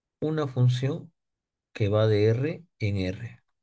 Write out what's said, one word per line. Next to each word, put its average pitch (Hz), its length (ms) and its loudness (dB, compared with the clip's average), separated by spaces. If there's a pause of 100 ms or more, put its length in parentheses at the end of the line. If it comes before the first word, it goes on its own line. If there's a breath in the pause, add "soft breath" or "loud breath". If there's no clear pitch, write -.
(220)
una 151 260 -2
función 127 640 0 (600)
que 101 160 0
va 107 180 2
de 107 200 4
R 131 380 -2 (140)
en 98 180 -2
R, 104 460 -6 (200)